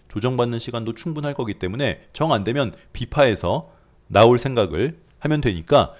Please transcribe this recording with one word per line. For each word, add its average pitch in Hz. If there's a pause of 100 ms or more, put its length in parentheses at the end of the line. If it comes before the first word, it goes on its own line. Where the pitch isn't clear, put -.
조정받는 120
시간도 113
충분할 147
거기 107
때문에 104
정 156
안 110
되면 120 (220)
비파에서 123 (360)
나올 117
생각을 120 (200)
하면 151
되니까, 101